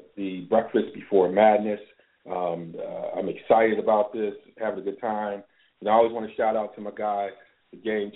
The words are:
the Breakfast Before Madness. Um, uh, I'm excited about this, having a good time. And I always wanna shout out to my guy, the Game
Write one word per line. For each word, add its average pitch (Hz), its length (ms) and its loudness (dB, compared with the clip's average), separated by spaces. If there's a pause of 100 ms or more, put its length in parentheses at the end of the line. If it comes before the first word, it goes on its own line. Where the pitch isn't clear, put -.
(180)
the 92 320 -8
Breakfast 110 440 0
Before 92 380 2
Madness. 107 480 4 (500)
Um, 87 480 -6
uh, - 400 -8
I'm 92 120 -4
excited 110 500 2
about 107 320 2
this, 107 220 -4 (240)
having 107 220 -4
a 87 40 -14
good 98 160 -6
time. 104 420 -6 (380)
And 101 100 -4
I 107 40 6
always 113 180 6
wanna 110 240 -8
shout 110 220 0
out 104 180 -6
to 110 60 -16
my 104 100 -10
guy, 101 380 -4 (420)
the - 60 -20
Game 104 380 -4